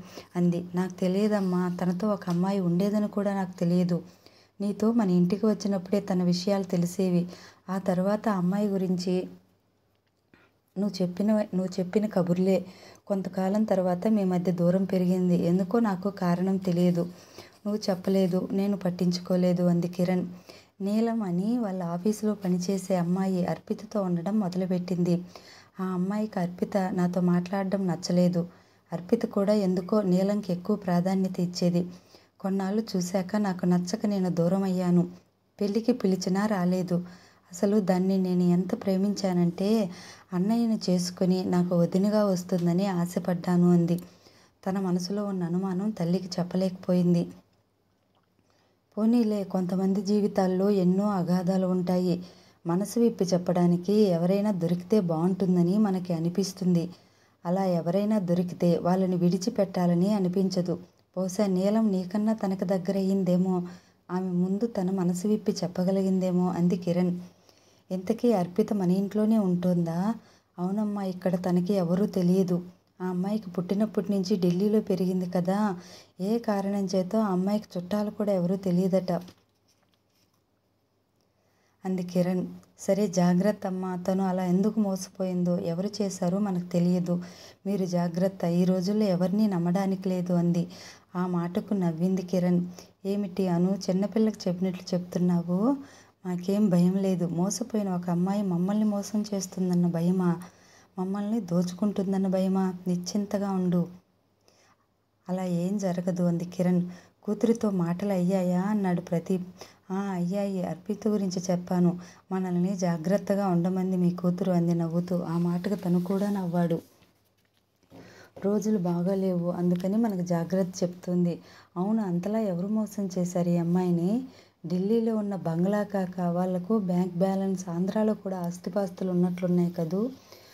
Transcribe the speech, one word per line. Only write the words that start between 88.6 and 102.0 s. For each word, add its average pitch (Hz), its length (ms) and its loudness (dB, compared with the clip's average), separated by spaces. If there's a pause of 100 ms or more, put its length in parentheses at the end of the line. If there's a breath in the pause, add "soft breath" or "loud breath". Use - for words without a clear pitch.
రోజుల్లో 185 420 2
ఎవరినీ 185 420 2
నమ్మడానికి 190 640 0
లేదు," 180 240 -2
అంది. 175 340 2 (480 loud breath)
ఆ 180 120 -2
మాటకు 175 460 -4
నవ్వింది 180 480 0
కిరణ్. 175 440 2 (400 loud breath)
"ఏమిటి 196 420 -2
అను, 180 300 2 (120)
చిన్నపిల్లకి 208 600 0
చెప్పినట్లు 180 460 -2
చెప్తున్నావు? 180 800 0 (480 loud breath)
మాకేం 185 440 0
భయం 175 240 4
లేదు. 190 320 0
మోసపోయిన 196 640 -2
ఒక 180 200 -4
అమ్మాయి 185 320 0
మమ్మల్ని 196 440 0
మోసం 208 480 -2
చేస్తుందన్న 185 540 0
భయమా? 175 500 2 (640 loud breath)
మమ్మల్ని 202 400 -4
దోచుకుంటుందన్న 190 880 -2